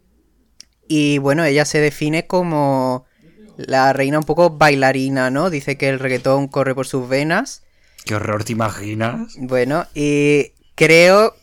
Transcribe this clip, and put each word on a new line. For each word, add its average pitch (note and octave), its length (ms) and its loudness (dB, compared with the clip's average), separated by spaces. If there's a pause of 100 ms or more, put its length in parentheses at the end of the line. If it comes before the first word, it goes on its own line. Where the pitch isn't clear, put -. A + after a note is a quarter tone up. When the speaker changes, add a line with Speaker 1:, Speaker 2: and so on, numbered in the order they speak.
(880)
Speaker 1:
Y D3 300 0
bueno, C#3 260 0
ella D3 220 2
se D#3 140 -2
define D3+ 480 -2
como C#3 800 -2 (520)
la C3 360 2
reina C3+ 260 0
un D3+ 60 -6
poco E3 260 2
bailarina, C3+ 800 2
¿no? D3+ 180 -2
Dice C#3+ 280 -6
que C#3 120 -2
el C3+ 100 -4
reggaetón C3+ 480 -2
corre C3+ 280 -2
por C3 120 -6
sus B2+ 220 -6
venas. D#3 540 -4 (420)
Speaker 2:
Qué G#2+ 100 -6
horror, G#2 280 -4
¿te - 100 -8
imaginas? A2 840 -6
Speaker 1:
Bueno, B2+ 480 -2 (100)
y D3 560 0 (240)
creo F3 680 6